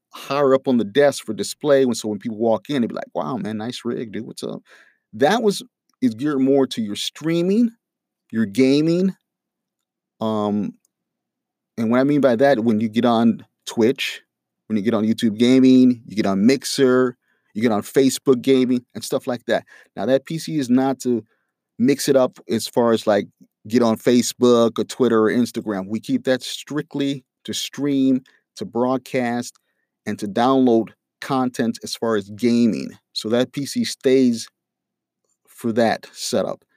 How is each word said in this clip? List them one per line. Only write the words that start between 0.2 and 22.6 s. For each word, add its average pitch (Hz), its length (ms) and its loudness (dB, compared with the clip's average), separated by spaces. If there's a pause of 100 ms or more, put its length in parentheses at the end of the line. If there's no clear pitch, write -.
up 135 120 0
on 127 120 2
the 107 60 0
desk 135 400 0
for 110 100 -8
display, 135 500 0
when, 120 100 0
so 110 140 -8
when 104 100 -4
people 107 200 -10
walk 113 320 0
in, 143 100 -2
they 110 80 0
be - 60 -10
like, - 200 -10
"Wow, 87 220 -6
man, 104 220 -8
nice 117 260 -10
rig, 117 280 -8
dude. 107 120 -10
What's - 180 -16
up?" 113 200 -10 (500)
That 160 300 0
was, 202 200 -2 (380)
is 117 140 0
geared 139 260 -4
more 135 280 2
to 120 120 -8
your 101 160 -6
streaming, 180 720 -2 (600)
your 110 160 -2
gaming. 151 680 2 (1040)
Um, 104 540 -2 (1040)
and 113 140 -2
what 123 100 2
I 135 40 2
mean 143 180 0
by 127 140 4
that, 131 240 4
when 110 200 0
you 113 80 -2
get 113 160 -2
on 117 400 2 (220)
Twitch, - 560 -2 (440)
when 110 120 -2
you 98 40 -6
get 113 120 0
on 107 100 0
YouTube 110 340 0
Gaming, 127 680 6
you 95 100 -12
get 104 80 0
on 98 220 2
Mixer, 127 720 2 (340)
you 104 80 -10
get 120 100 2
on 104 120 -2
Facebook 131 580 2
Gaming 127 440 2 (100)
and 110 100 -14
stuff - 220 -6
like 123 180 -6
that. 104 220 -2 (280)
Now, 98 120 -4
that 135 180 2
P 165 140 -8
C 160 200 -6
is 123 120 -2
not 131 300 2
to 117 220 -2 (560)
mix 131 300 0
it 135 80 6
up 127 220 0 (100)
as 113 180 -4